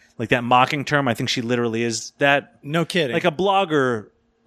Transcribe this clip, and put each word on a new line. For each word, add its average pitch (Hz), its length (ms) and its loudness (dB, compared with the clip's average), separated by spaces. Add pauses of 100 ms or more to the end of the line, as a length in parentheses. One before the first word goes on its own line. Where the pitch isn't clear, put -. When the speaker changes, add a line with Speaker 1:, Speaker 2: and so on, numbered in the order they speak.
(180)
Speaker 1:
like 113 120 -6
that 123 140 0
mocking 127 420 2
term. 143 220 0
I 117 60 2
think 123 160 -2
she 131 120 -2
literally 117 420 0
is 117 340 -6
that. 143 460 0
Speaker 2:
No 156 200 -2
kidding. 147 300 -2
Speaker 1:
Like 170 120 0
a 165 60 2
blogger, 151 760 0 (400)